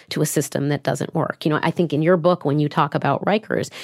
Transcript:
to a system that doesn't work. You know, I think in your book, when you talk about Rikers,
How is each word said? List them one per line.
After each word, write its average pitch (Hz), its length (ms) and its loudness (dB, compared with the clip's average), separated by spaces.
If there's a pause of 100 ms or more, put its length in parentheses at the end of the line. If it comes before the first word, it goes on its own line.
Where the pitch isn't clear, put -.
to - 120 -2
a 156 60 2
system 143 420 -2
that 139 140 -2
doesn't 139 320 -4
work. - 280 -2
You 160 60 0
know, 151 140 0
I 165 80 2
think 165 200 -2
in 156 120 0
your 180 140 6
book, 175 280 2
when 147 140 2
you 147 100 0
talk 151 240 0
about 139 320 0
Rikers, - 460 -2 (120)